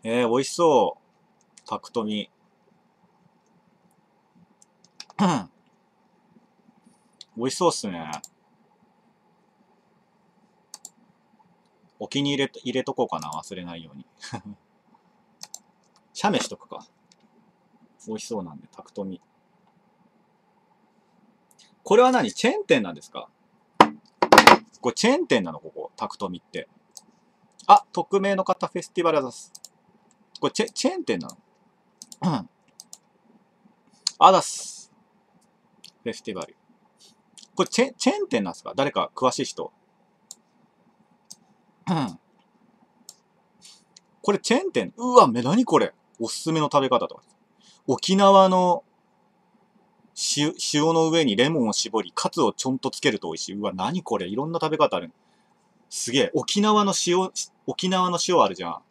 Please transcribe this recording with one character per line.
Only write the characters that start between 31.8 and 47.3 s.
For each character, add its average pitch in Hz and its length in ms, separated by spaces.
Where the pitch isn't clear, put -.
う 180 80
ん。 - 60
あ 185 120
ざ 180 100
す。 - 480
フ 120 60
ェ 107 40
ス - 100
テ 113 80
ィ 92 40
バ 85 80
ル。 - 120
こ 185 80
れ - 60
チ 233 140
ェ-、 269 140
チ 247 120
ェ 392 40
ー 415 100
ン - 60
店 113 120
な 87 100
ん - 40
す - 80
か？ - 100
誰 139 180
か 90 220
詳 127 180
し - 80
い 131 60
人。 - 280
う 180 40
ん。 127 260
こ 202 100
れ 196 80
チ - 160
ェ 277 40
ー 370 40
ン 381 80
店？ - 240
う 247 220
わ、 185 100
め-、 120 160
何 202 220
こ 151 120
れ？ 107 160
お 113 100
す - 120
す 160 120
め 160 80
の 143 100
食 139 120
べ 131 60
方 120 200
と - 60
か。 - 80